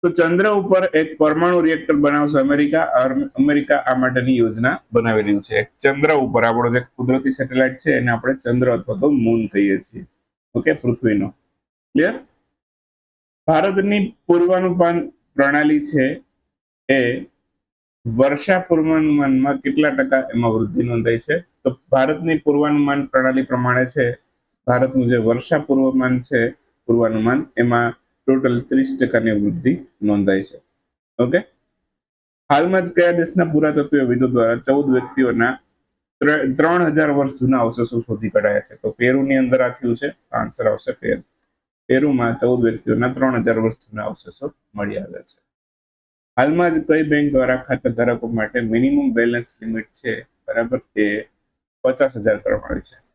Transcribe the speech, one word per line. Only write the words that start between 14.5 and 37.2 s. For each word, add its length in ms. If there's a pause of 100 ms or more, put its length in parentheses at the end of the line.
પ્રણાલી 720
છે 420 (680)
એ 360 (880)
વર્ષા 440
પૂર્વાનુમાનમાં 1000
કેટલા 320
ટકા 280
એમાં 340
વૃદ્ધિ 320
નોંધાઈ 340
છે? 200
તો 420 (120)
ભારતની 460
પૂર્વાનુમાન 680
પ્રણાલી 380
પ્રમાણે 420
છે, 260 (560)
ભારતનું 420
જે 80
વર્ષા 420
પૂર્વમાન 600
છે, 280 (360)
પૂર્વાનુમાન, 600 (120)
એમાં 360 (340)
ટોટલ 320
ત્રીસ 420
ટકાની 300
વૃદ્ધિ 560 (160)
નોંધાઈ 380
છે. 200 (580)
ઓકે? 180 (1160)
હાલમાં 340
જ 60
કયા 200
દેશના 340
પુરાતત્વવિદો 840
દ્વારા 280
ચૌદ 340
વ્યક્તિઓના 680 (640)
ત્ર-, 380
ત્રણ 260
હજાર 260
વર્ષ 200